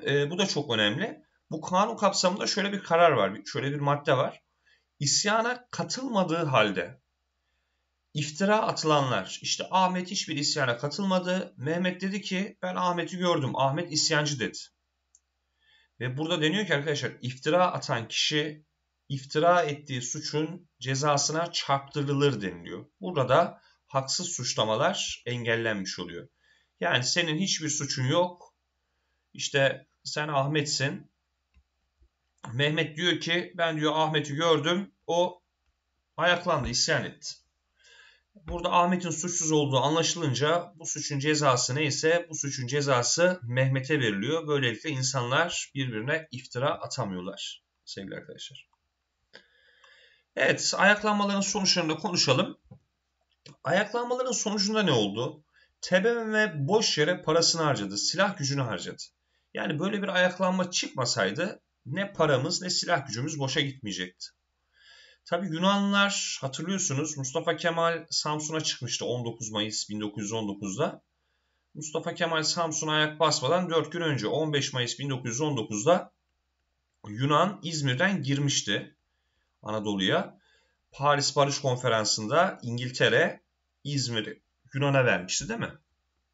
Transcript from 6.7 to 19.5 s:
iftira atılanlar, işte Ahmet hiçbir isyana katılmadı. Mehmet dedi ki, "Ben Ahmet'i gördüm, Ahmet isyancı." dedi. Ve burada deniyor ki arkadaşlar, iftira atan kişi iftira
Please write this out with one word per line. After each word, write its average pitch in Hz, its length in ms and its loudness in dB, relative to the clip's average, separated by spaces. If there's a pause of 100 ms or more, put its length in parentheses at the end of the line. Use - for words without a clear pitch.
iftira 196 480 0
atılanlar, 143 800 0
işte - 300 -4
Ahmet 180 400 2
hiçbir 170 240 -4
isyana 139 420 0
katılmadı. 185 800 -2
Mehmet 180 440 -2
dedi 196 200 -4
ki, 190 400 -4
"Ben 185 140 -4
Ahmet'i 175 420 -2
gördüm, 165 380 2
Ahmet 147 360 0
isyancı." 147 480 0
dedi. - 180 -4 (1400)
Ve 127 180 -4
burada 160 240 0
deniyor 185 260 2
ki 165 80 2
arkadaşlar, 139 360 -2 (100)
iftira 170 500 2
atan 123 360 -4
kişi 151 580 -2 (440)
iftira 160 520 2